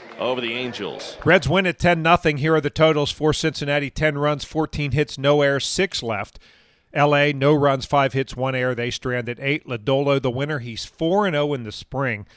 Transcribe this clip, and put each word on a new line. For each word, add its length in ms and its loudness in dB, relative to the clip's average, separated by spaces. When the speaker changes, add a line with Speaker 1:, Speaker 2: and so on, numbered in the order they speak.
Speaker 1:
over 240 -2
the 100 -4
Angels. 720 -8
Speaker 2:
Reds 240 4
win 160 2
at 140 -2
ten 240 2
nothing. 340 4
Here 180 2
are 60 4
the 80 -2
totals 420 2
for 220 0
Cincinnati. 560 -2
Ten 300 -2
runs, 260 -2
fourteen 480 -4
hits, 240 0
no 240 4
errors, 240 2
six 380 -2
left. 360 -6
L 240 4
A, 160 4
no 220 4
runs, 320 2
five 260 2
hits, 240 -4
one 180 -2
error. 200 -2
They 160 -4
stranded 500 -6
eight. 260 -4
Lodolo, 540 0
the 100 0
winner, 280 -4
he's 260 -10
four 420 0
and 80 0
oh 200 0
in 100 -8
the 80 -10
spring. 540 -6